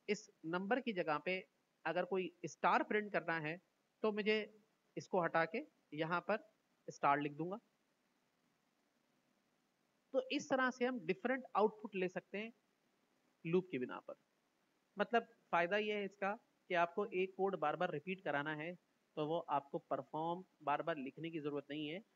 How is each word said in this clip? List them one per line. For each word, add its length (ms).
इस 200
नंबर 340
की 120
जगह 320
पे 140
अगर 220
कोई 240
स्टार 380
प्रिंट 280
करना 280
है 160
तो 100
मुझे 240
इसको 260
हटा 240
के 160
यहाँ 300
पर 160
स्टार 320
लिख 140
दूंगा। 240
तो 80
इस 180
तरह 200
से 140
हम 220
different 380
output 380
ले 140
सकते 300
हैं 140
loop 260
की 80
बिना 220
पर। 140
मतलब 320
फायदा 260
यह 180
है 80
इसका 280
कि 60
आपको 280
एक 220
code 220
बार 180
बार 160
repeat 320
कराना 320
है 180
तो 100
वो 120
आपको 260
perform 540
बार 180
बार 160
लिखने 320
की 100
ज़रूरत 300
नहीं 180
है, 140